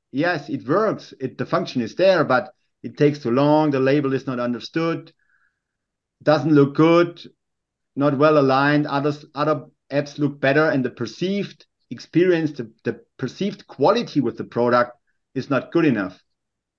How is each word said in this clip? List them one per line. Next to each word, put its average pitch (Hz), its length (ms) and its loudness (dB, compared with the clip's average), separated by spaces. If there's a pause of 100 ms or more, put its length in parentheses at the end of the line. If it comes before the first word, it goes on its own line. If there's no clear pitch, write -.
(100)
yes, 165 380 -4
it 113 180 -8
works. 170 540 -2
It, 131 180 -8
the 123 80 -6
function 165 360 -4
is 107 120 -6
there, 175 300 4
but 123 280 -2 (300)
it 120 140 -14
takes 147 240 2
too 117 100 -4
long. 147 400 2
The 135 100 0
label 135 320 0
is 131 140 -4
not 127 140 -6
understood, 123 720 -6 (1080)
doesn't 156 300 2
look 143 220 4
good, 170 480 2 (720)
not 139 240 0
well 151 200 4
aligned. 139 480 2
Others, 143 380 -4 (100)
other 147 320 -2 (240)
apps 143 280 -4
look 147 220 -4
better, 143 260 2
and 135 180 0
the 120 60 -4
perceived 180 760 -8 (240)
experience, 160 600 0
the, 113 200 -12 (120)
the 117 160 -6 (180)
perceived - 480 -8
quality 170 540 0
with 117 160 -2
the 101 80 -8
product 120 480 0 (420)
is 123 160 -6
not 131 220 -4
good 165 120 2
enough. 104 380 -2 (560)